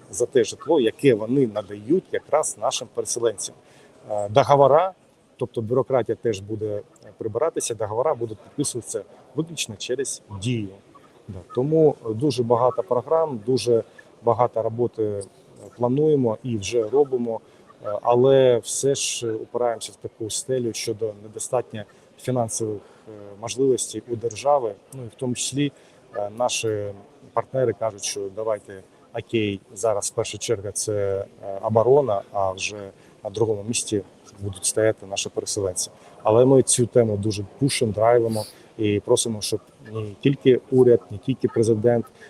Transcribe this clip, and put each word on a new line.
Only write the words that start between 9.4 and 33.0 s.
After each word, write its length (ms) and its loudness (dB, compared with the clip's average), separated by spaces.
через 440 -6
Дію. 260 -4
Да. 100 -12
Тому 400 4
дуже 320 -2
багато 400 2
програм, 640 -2
дуже 380 2
багато 400 0
роботи 600 -2
плануємо 680 2
і 160 -4
вже 300 -2
робимо, 520 0
е, 180 -4
але 560 6
все 360 -2
ж 380 -4
упираємося 600 -4
в 40 -20
таку 340 -10
стелю 420 -4
щодо 400 -6
недостатньо 600 -6
фінансових 600 -4
е, 20 -18
можливості 680 -2
у 80 -4
держави. 580 0
Ну, 100 -12
і 20 -12
в 100 -16
тому 180 -4
числі, 380 -2
е, 220 -6
наші 480 -2
партнери 400 0
кажуть, 320 -6
що 320 -6
давайте, 460 -6
окей, 460 -2
зараз 360 0
перша 280 -4
черга — 340 -4
це, 540 -2
е, 180 -8
оборона, 600 4
а 200 -2
вже 380 -10